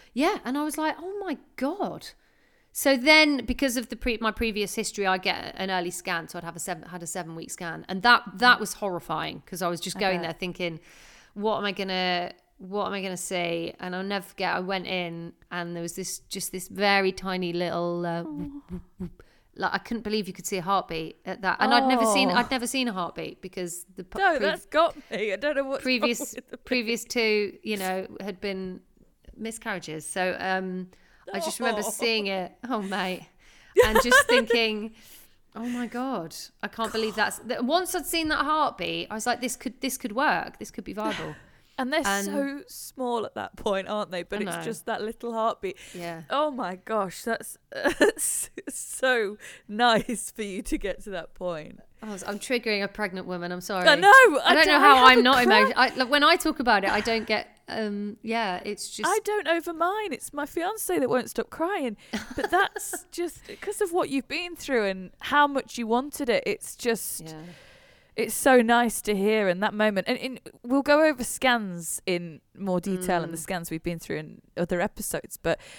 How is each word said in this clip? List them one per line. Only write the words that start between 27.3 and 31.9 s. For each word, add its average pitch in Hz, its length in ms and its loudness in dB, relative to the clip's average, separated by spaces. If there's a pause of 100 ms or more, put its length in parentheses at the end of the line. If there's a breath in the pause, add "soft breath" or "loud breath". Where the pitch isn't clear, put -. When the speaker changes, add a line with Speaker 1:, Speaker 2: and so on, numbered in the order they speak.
Speaker 1:
you 214 120 -2
know, 190 300 -4 (140)
had 196 200 -10
been 190 420 -8 (540)
miscarriages. 196 720 -8
So, 185 320 -2
um, 185 520 -4 (420 soft breath)
I 196 80 -4
just - 200 -4
remember 220 240 0
Speaker 2:
Oh. 214 60 -2